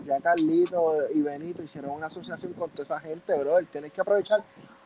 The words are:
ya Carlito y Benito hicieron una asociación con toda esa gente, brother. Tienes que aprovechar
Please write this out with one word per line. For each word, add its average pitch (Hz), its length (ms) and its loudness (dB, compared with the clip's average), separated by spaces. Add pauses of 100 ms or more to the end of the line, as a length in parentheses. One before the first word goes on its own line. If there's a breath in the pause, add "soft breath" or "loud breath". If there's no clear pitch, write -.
ya 139 160 0
Carlito 170 760 2 (180)
y 151 80 2
Benito 151 400 -4
hicieron 143 300 -10
una 156 160 -6
asociación 165 460 -10
con 165 180 -6
toda 143 120 -8
esa 151 160 -4
gente, 160 400 -2
brother. 156 280 4
Tienes 147 240 -12
que 196 100 -4
aprovechar 202 420 4 (420 soft breath)